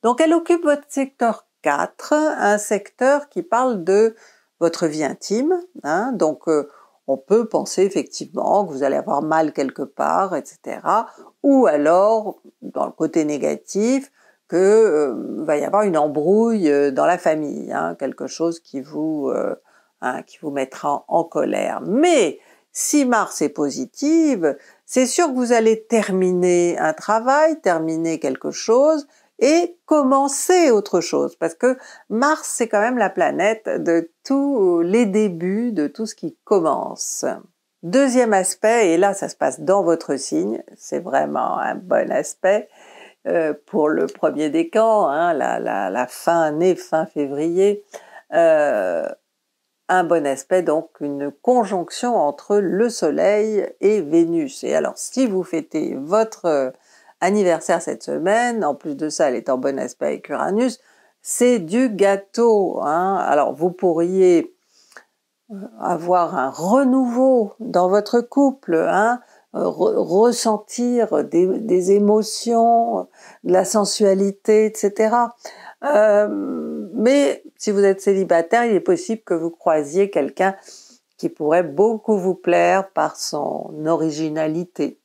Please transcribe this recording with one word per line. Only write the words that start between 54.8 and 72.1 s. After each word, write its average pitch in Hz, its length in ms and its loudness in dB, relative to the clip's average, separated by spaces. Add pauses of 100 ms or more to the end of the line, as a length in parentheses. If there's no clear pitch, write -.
si - 300 -2
vous 190 160 -2
fêtez 156 560 -6
votre, 208 460 -2
euh, 139 260 0 (500)
anniversaire 180 600 0
cette - 220 -10
semaine, 208 600 -2
en 143 100 -2
plus 147 200 -10
de 156 140 -6
ça, 147 200 0
elle 127 60 -2
est 117 140 -6
en 131 80 0
bon 135 220 -4
aspect 131 280 -6
avec - 220 -6
Uranus, 185 500 -2 (420)
c'est 247 380 0
du 220 300 0
gâteau, 196 920 0
hein. 175 340 0
Alors, 143 380 0
vous 165 180 -2
pourriez, 180 840 2 (1000)
euh, 208 40 -16 (260)
avoir 170 560 -2
un 135 120 -2
renouveau 247 1120 2
dans 180 300 0
votre 208 320 0
couple, 269 540 0
hein, 202 440 0 (360)
euh, 170 80 -4
re-, 180 320 0
ressentir 214 1300 0
des, 175 240 2 (120)
des 185 320 0
émotions, 220 1160 2 (360)